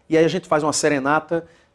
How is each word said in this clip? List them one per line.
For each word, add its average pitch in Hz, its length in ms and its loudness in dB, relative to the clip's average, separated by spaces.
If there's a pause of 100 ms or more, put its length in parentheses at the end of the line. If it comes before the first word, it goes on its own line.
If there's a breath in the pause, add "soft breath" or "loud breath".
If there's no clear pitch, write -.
e 156 80 2
aí 165 80 6
a 156 40 2
gente 175 200 -6
faz 151 140 0
uma 147 100 -2
serenata, 156 720 -2 (300 soft breath)